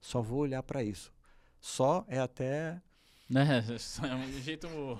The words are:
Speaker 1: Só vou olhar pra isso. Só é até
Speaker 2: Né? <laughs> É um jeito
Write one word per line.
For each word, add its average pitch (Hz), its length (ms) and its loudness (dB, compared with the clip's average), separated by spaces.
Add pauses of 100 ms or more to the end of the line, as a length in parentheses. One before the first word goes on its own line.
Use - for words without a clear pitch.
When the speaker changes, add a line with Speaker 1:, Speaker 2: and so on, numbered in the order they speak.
Speaker 1:
Só - 200 -2
vou 117 200 0
olhar 135 240 0
pra 135 180 -2
isso. 104 300 -4 (480)
Só 143 480 2
é 165 100 -2
até 143 640 -2 (480)
Speaker 2:
Né? 143 400 6
<laughs> - 320 -6
É 135 140 -2
um 131 240 -6
jeito 156 260 -6 (340)